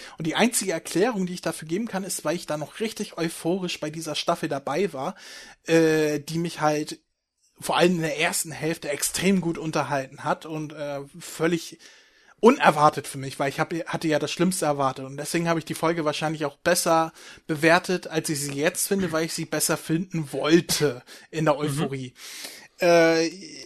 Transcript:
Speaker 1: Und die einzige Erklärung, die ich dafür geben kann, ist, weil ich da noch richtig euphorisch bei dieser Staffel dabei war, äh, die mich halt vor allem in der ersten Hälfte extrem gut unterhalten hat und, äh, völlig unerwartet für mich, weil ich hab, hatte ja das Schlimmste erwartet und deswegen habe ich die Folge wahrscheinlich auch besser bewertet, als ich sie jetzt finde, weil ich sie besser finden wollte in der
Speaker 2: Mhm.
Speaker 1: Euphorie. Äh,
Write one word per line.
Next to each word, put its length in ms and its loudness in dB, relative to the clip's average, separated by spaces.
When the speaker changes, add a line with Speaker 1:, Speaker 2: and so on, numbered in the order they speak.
Speaker 1:
Und 80 -6
die 100 -2
einzige 360 2
Erklärung, 540 0
die 80 -8
ich 80 -12
dafür 260 -6
geben 200 -4
kann, 160 -6
ist, 200 -8
weil 120 -2
ich 100 -10
da 100 -4
noch 240 -10
richtig 380 -6
euphorisch 600 -4
bei 100 -4
dieser 240 -8
Staffel 340 -2
dabei 460 -2
war, 200 -6
äh, 540 4
die 180 -6
mich 240 -4
halt 380 0
vor 160 -2
allem 200 6
in 60 -2
der 160 -4
ersten 340 -2
Hälfte 360 -4
extrem 540 0
gut 160 -4
unterhalten 680 -4
hat 220 -2
und, 260 -8
äh, 280 -8
völlig 580 -4
unerwartet 680 6
für 120 -10
mich, 200 -8
weil 120 0
ich 100 -6
hab, 140 -2
hatte 340 -4
ja 100 2
das 140 -2
Schlimmste 340 0
erwartet 400 0
und 120 -12
deswegen 300 -2
habe 100 2
ich 60 -6
die 100 -8
Folge 300 0
wahrscheinlich 400 -2
auch 140 -6
besser 540 2
bewertet, 600 2
als 240 -4
ich 100 -2
sie 120 -4
jetzt 360 -2
finde, 240 0
weil 140 0
ich 80 -8
sie 120 -6
besser 320 0
finden 540 -4
wollte 720 2
in 160 -2
der 80 6
Speaker 2:
Mhm. 60 -2
Speaker 1:
Euphorie. 540 -4
Äh, 480 6